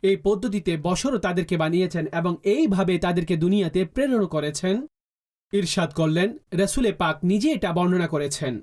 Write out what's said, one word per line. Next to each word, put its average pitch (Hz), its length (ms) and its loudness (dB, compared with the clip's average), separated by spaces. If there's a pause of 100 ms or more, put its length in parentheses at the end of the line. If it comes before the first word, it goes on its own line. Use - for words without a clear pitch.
এই 196 140 2
পদ্ধতিতে 196 600 -2
বশরও 185 420 -2
তাদেরকে 180 380 -2
বানিয়েছেন 165 500 0
এবং 170 360 -2
এইভাবে 190 560 2
তাদেরকে 175 380 0
দুনিয়াতে 185 480 2
প্রেরণ 254 420 0
করেছেন। 165 600 -2 (680)
ইরশাদ 180 400 0
করলেন, 165 460 0 (140)
রাসূলে 196 400 0
পাক 156 320 -2
নিজে 214 280 2
এটা 185 200 -2
বর্ণনা 180 360 2
করেছেন। 143 540 -4